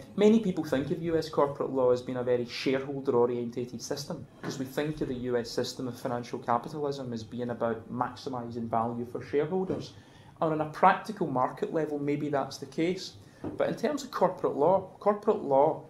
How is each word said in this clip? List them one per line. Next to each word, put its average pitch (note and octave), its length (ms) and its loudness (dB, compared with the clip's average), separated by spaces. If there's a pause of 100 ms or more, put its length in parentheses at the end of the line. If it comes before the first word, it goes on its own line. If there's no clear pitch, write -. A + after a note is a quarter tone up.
(180)
many G#3+ 220 8
people F3+ 240 -2
think D3 260 0
of E3+ 140 -2
U E3 120 0
S D#3 140 -2
corporate C#3 420 0
law B2+ 200 4
as B2 100 4
being B2+ 160 -6
a B2 60 -2
very B2 220 2
shareholder-orientated B2+ 1400 0
system, - 440 -8 (160)
because - 160 -8
we C3 80 -4
think D3+ 360 -4
of D3 60 -2
the C3+ 80 -4
U A#2+ 220 0
S A#2 120 -2
system B2+ 380 -4
of A#2+ 100 -10
financial A#2+ 420 -6
capitalism C3+ 720 -2
as A2+ 100 -6
being A#2+ 280 -6
about A#2 420 -2
maximising A#2+ 720 -6
value A#2 380 0
for A#2 160 -8
shareholders. D#3+ 720 -2 (480)
And D#3+ 100 2
on D#3 100 0
a D3+ 100 -2
practical F#3+ 560 4
market C3 440 0
level, D3+ 280 -2
maybe C#3+ 300 -2
that's C3+ 280 -2
the - 80 -10
case. F3 480 -2 (440)
But - 120 2
in D#3+ 60 -2
terms C#4+ 280 -2
of - 80 -12
corporate F3 460 2
law, F3+ 320 4 (100)
corporate G#3 440 2
law C#3 460 4